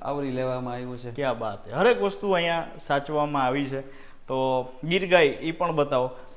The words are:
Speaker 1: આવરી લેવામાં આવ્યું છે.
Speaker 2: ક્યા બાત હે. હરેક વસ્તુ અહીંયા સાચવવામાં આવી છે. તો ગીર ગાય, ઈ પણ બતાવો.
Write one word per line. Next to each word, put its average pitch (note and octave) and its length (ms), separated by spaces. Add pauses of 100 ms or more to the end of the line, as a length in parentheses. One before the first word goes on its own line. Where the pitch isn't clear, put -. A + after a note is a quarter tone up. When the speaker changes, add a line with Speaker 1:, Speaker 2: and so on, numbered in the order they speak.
Speaker 1:
આવરી C#3 300
લેવામાં B2+ 420
આવ્યું B2 240
છે. A#2+ 140
Speaker 2:
ક્યા B2+ 220
બાત A2 340
હે. G#2 60
હરેક G3+ 280
વસ્તુ G3+ 300
અહીંયા E3+ 360 (200)
સાચવવામાં D3 560
આવી C3+ 220
છે. C3+ 160 (460)
તો C3 360 (200)
ગીર F3+ 260
ગાય, F3 160
ઈ C#3+ 260
પણ E3+ 200
બતાવો. C#3 380 (280)